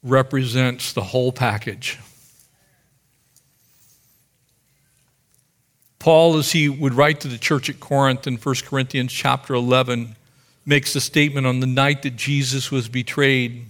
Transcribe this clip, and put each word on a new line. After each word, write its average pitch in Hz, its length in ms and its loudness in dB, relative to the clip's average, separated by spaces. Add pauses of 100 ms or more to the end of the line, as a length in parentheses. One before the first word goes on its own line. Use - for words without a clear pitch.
represents 127 880 0
the 104 120 -4
whole 127 280 0
package. 107 680 -4 (4000)
Paul, 160 380 6
as 151 160 0
he 151 160 2
would 139 240 -2
write 147 280 4
to 147 80 -10
the 120 100 -10
church 147 320 -2
at - 100 -12
Corinth 139 460 0
in 131 100 -4
First 127 300 -4
Corinthians 131 440 -4
chapter 131 440 -2
eleven, 123 640 0 (520)
makes 143 240 2
the 143 80 -2
statement, 143 460 0
"On 127 140 0
the 131 60 -2
night 139 360 2
that 127 140 -8
Jesus 135 560 -2
was 123 160 -4
betrayed 123 800 -2